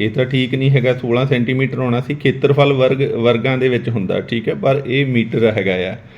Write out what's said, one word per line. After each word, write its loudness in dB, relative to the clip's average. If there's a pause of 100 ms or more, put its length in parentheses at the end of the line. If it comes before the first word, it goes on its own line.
ਇਹ 0
ਤਾਂ 0
ਠੀਕ -2
ਨਹੀਂ 2
ਹੈਗਾ, 4
ਸੋਲਾਂ 0
ਸੈਂਟੀਮੀਟਰ 0
ਆਉਣਾ 0
ਸੀ, -6
ਖੇਤਰਫਲ 2
ਵਰਗ, 2
ਵਰਗਾਂ 0
ਦੇ 2
ਵਿੱਚ -2
ਹੁੰਦਾ। -2
ਠੀਕ -4
ਹੈ, -2
ਪਰ 0
ਇਹ 0
ਮੀਟਰ 0
ਹੈਗਾ -2
ਆ, -12 (220)